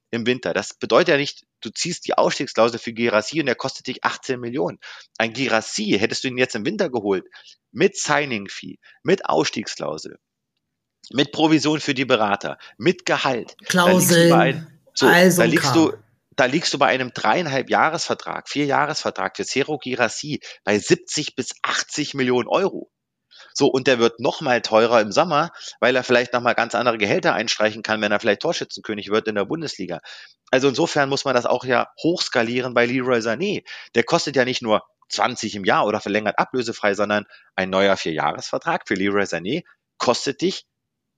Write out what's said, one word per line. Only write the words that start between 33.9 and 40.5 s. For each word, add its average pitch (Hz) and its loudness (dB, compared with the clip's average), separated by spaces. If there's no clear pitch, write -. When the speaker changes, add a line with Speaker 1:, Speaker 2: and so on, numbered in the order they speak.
Speaker 1:
Der 117 4
kostet 156 -2
ja 127 4
nicht 127 -4
nur 107 0
zwanzig 110 -2
im 101 -6
Jahr 127 4
oder 104 0
verlängert 104 -2
ablösefrei, 110 -2
sondern 104 0
ein 95 -2
neuer 95 4
Vierjahresvertrag 92 -4
für 117 -2
Leroy 101 0
Sané 95 -6
kostet - -2
dich - -4